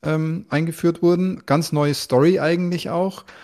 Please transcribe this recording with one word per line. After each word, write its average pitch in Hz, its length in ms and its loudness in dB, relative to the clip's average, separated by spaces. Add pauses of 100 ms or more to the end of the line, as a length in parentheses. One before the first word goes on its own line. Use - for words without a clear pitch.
ähm, 160 460 -4
eingeführt 165 520 -2
wurden. 180 460 2
Ganz 156 240 0
neue 147 240 0
Story 156 440 2
eigentlich 175 520 -2
auch. 185 340 -4 (180)